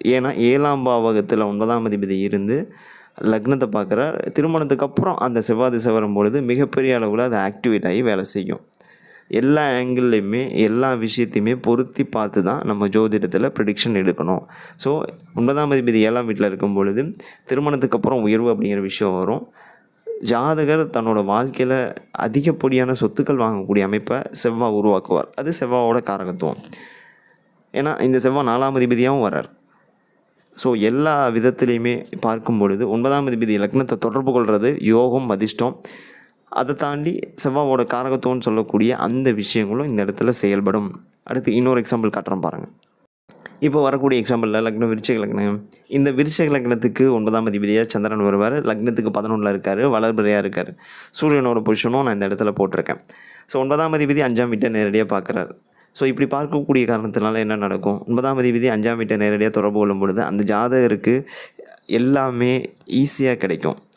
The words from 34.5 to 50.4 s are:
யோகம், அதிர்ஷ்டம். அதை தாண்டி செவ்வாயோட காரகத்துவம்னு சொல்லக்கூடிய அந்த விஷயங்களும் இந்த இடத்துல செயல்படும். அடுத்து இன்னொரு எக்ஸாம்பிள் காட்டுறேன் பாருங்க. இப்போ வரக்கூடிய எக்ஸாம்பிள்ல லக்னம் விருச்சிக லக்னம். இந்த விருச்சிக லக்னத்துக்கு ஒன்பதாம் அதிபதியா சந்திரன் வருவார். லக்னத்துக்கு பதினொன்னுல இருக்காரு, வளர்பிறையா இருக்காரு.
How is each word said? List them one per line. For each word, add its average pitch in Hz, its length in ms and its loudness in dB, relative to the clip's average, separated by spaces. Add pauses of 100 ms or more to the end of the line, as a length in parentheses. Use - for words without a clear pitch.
யோகம், 123 500 2
அதிர்ஷ்டம். 110 520 -2 (680)
அதை 135 260 -2
தாண்டி 147 440 -4 (240)
செவ்வாயோட 135 500 0
காரகத்துவம்னு 127 480 -2
சொல்லக்கூடிய 110 540 0
அந்த 127 360 0
விஷயங்களும் 107 540 -2
இந்த 107 200 -2
இடத்துல 104 240 -2
செயல்படும். 101 720 0 (220)
அடுத்து 123 300 -2
இன்னொரு 123 280 2
எக்ஸாம்பிள் 113 360 -2
காட்டுறேன் 95 220 -4
பாருங்க. 85 280 -6 (920)
இப்போ 151 220 2
வரக்கூடிய 135 400 2
எக்ஸாம்பிள்ல 110 400 0
லக்னம் 113 360 0
விருச்சிக 110 280 0
லக்னம். 104 400 -2 (220)
இந்த 139 240 2
விருச்சிக 151 380 0
லக்னத்துக்கு 123 640 2
ஒன்பதாம் 110 360 0
அதிபதியா 104 400 2
சந்திரன் 107 360 -2
வருவார். 104 420 2
லக்னத்துக்கு 110 480 -2
பதினொன்னுல 104 420 0
இருக்காரு, 98 280 -2
வளர்பிறையா 110 560 2
இருக்காரு. 101 360 -4 (460)